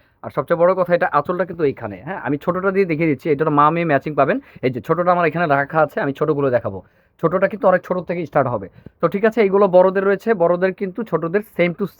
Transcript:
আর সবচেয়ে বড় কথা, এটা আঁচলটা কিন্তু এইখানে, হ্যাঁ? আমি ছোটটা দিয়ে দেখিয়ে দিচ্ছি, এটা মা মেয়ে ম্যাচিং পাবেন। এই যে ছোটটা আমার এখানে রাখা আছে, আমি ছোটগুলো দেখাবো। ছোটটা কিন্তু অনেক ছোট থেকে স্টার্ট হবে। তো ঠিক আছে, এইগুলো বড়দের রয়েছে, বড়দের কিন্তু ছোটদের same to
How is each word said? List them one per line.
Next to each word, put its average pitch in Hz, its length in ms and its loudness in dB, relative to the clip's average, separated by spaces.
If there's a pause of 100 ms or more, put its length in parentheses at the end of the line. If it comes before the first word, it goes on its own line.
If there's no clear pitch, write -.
(220)
আর 117 80 -12
সবচেয়ে 156 280 -2
বড় 180 160 4
কথা, 175 200 0
এটা 175 180 0
আঁচলটা 175 320 -2
কিন্তু 170 200 -4
এইখানে, 113 400 -4
হ্যাঁ? 170 160 -10
আমি 139 180 -4
ছোটটা 185 320 -2
দিয়ে 190 160 0
দেখিয়ে 165 220 -2
দিচ্ছি, 143 220 -4
এটা 147 200 0
মা 147 200 4
মেয়ে 170 140 -2
ম্যাচিং 151 300 0
পাবেন। 147 220 2 (260)
এই 135 80 0
যে 120 100 -6
ছোটটা 170 320 0
আমার 175 140 2
এখানে 170 200 0
রাখা 139 340 0
আছে, 147 200 0
আমি 143 120 -2
ছোটগুলো 143 380 0
দেখাবো। 110 280 -2 (440)
ছোটটা 180 260 0
কিন্তু 202 200 -6
অনেক 180 160 4
ছোট 180 120 -4 (100)
থেকে 175 200 -6
স্টার্ট 135 220 0
হবে। 107 180 -6 (340)
তো 165 80 2
ঠিক 196 160 0
আছে, 220 180 2
এইগুলো 196 260 4
বড়দের 185 360 4
রয়েছে, 202 300 0
বড়দের 175 380 0
কিন্তু 190 300 -8
ছোটদের 170 400 -2 (140)
same 175 180 0
to 202 100 -4 (160)